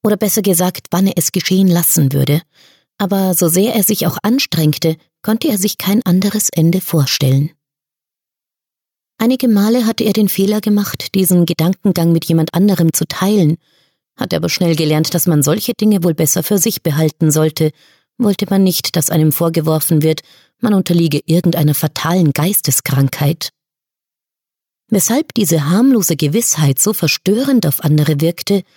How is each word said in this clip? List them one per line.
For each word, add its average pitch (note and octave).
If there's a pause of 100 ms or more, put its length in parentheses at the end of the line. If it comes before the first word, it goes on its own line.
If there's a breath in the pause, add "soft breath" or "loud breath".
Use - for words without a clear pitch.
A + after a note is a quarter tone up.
oder G#3
besser G#3
gesagt, F3+
wann F#3+
er F#3+
es -
geschehen F#3+
lassen E3
würde. C#3 (560 soft breath)
Aber F#3+
so E3+
sehr F#3+
er G#3+
sich -
auch -
anstrengte, D#3+ (240 soft breath)
konnte A3+
er A3+
sich F#3
kein G#3
anderes G3
Ende E3+
vorstellen. C#3 (1700)
Einige B3+
Male A3
hatte A3+
er G#3+
den G#3
Fehler G#3
gemacht, -
diesen F3+
Gedankengang E3+
mit E3
jemand E3
anderem E3+
zu -
teilen, F#3 (600)
hatte -
aber E3
schnell E3
gelernt, D#3
dass E3+
man D3+
solche G3
Dinge G#3
wohl E3+
besser E3
für G3+
sich G#3
behalten D#3
sollte, D#3 (480 soft breath)
wollte G#3
man G3
nicht, -
dass D#3+
einem D#3
vorgeworfen D#3+
wird, D#3 (380 soft breath)
man A3
unterliege E3+
irgendeiner D#3+
fatalen D#3+
Geisteskrankheit. D3 (1400)
Weshalb A3+
diese D#3+
harmlose G#3+
Gewissheit D3+
so G#3+
verstörend A3
auf -
andere D3+
wirkte, F3 (140)